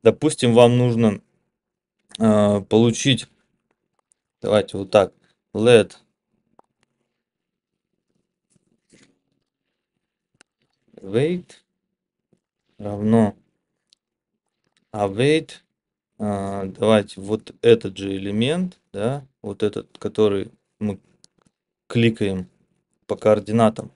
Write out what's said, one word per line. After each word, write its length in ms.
Допустим, 500
вам 240
нужно, 460
э, 500
получить, 580
давайте 340
вот 140
так, 240
let 420
weight 580
равно 580
await, 680
а, 480
давайте 560
вот 400
этот 340
же 180
элемент, 640
да, 340
вот 220
этот, 340
который 540
мы 200
кликаем 640
по 100
координатам 800